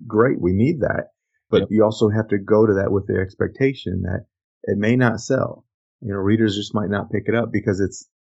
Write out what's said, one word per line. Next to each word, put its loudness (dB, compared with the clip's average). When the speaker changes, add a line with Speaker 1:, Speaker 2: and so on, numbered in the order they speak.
Speaker 1:
great. 2
We 0
need 2
that. -4
But 2
Speaker 2:
Yep. -2
Speaker 1:
you 4
also 2
have 0
to 0
go 4
to 4
that 0
with -2
the -2
expectation -4
that -6
it -2
may 2
not 2
sell. -4
You -8
know, -6
readers 2
just -6
might -2
not -4
pick -4
it 2
up 0
because -2
it's, -4